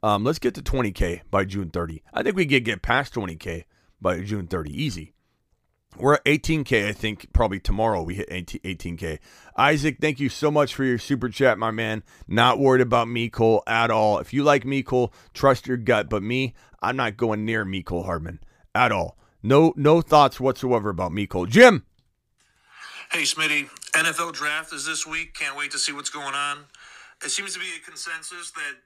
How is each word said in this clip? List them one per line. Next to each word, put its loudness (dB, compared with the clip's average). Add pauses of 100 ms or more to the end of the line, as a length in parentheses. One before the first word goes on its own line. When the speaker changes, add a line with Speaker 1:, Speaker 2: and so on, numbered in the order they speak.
Speaker 1:
Um, 2
let's 0
get 0
to -14
twenty -2
K -2 (100)
by 2
June -6
thirty. -8 (100)
I -2
think 0
we 2
could 0
get -6
past -2
twenty -8
K -12 (360)
by -2
June -6
thirty. -6
Easy. -8 (840)
We're 2
at 0
eighteen 0
K, 0
I -4
think, -8
probably 0
tomorrow 0
we -6
hit -8
eighteen -8
K. -8 (360)
Isaac, 2
thank -2
you -2
so -2
much 0
for -2
your 2
super -4
chat, 2
my -2
man. -4 (240)
Not 4
worried 6
about 2
Mecole 2
at 2
all. 2
If -8
you 0
like 4
Mecole, 0 (200)
trust 2
your -2
gut. 2
But -2
me, -2 (280)
I'm -2
not -2
going 0
near -2
Mecole -4
Hardman -6 (340)
at 4
all. -4 (240)
No, 6
no 6
thoughts 6
whatsoever 0
about -4
Mecole. -4
Jim! 8 (1300)
Speaker 2:
Hey, -2
Smitty. -2 (260)
N 2
F -2
L -4
draft -6
is -10
this -6
week. -8
Can't -8
wait -8
to -8
see -2
what's -8
going -8
on. -6 (580)
It -10
seems -6
to -10
be -8 (100)
a -18
consensus -12
that -10 (120)